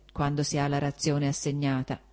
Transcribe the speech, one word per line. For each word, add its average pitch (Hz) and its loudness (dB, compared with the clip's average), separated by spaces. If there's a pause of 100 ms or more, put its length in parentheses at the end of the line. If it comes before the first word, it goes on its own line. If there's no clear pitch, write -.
(100)
quando 147 0
si 147 -2
ha 143 2
la 143 0
razione 143 0
assegnata. 139 -2 (120)